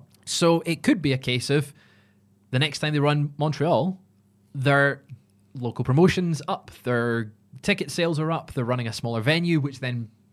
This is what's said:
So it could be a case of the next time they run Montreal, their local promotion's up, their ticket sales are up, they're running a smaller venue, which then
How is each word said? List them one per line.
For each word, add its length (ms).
So 400
it 180
could 200
be 100
a 60
case 320
of 240
the 80
next 200
time 160
they 40
run 380
Montreal, 640
their 480
local 300
promotion's 640
up, 220
their 460
ticket 300
sales 280
are 140
up, 220
they're 100
running 240
a 40
smaller 280
venue, 400
which 200
then 280